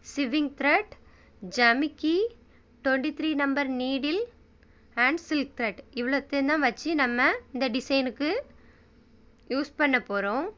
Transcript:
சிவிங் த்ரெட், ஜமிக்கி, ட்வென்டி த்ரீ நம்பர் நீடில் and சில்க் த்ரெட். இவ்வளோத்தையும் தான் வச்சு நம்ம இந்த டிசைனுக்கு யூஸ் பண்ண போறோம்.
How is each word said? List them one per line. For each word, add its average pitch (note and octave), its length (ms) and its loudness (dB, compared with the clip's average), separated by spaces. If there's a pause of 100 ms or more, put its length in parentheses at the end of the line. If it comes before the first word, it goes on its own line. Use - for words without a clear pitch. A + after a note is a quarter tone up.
சிவிங் C#4+ 520 -2
த்ரெட், D#4+ 340 2 (500)
ஜமிக்கி, B3 720 2 (680)
ட்வென்டி C4+ 340 0
த்ரீ D#4 120 -2 (120)
நம்பர் C#4 280 0 (120)
நீடில் C#4 400 -2 (720)
and C4 220 2 (100)
சில்க் D4 280 -2
த்ரெட். A3 240 -4 (200)
இவ்வளோத்தையும் C#4 520 0
தான் D4+ 140 2
வச்சு D4+ 260 -2 (100)
நம்ம A#3+ 160 0 (360)
இந்த C4 120 0 (120)
டிசைனுக்கு C4+ 520 0 (1200)
யூஸ் C#4 300 -2
பண்ண C#4 160 4 (140)
போறோம். G3+ 360 -2 (120)